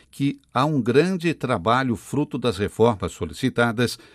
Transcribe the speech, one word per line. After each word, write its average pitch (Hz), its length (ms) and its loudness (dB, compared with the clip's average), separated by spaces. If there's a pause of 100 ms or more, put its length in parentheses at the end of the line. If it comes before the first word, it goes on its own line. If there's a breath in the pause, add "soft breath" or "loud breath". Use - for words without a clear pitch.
(100)
que 139 280 -4 (140)
há 127 140 0
um 156 120 0
grande 156 540 2
trabalho 120 640 0
fruto - 400 -4
das 117 220 -2
reformas 104 540 0
solicitadas 117 840 -2 (160 loud breath)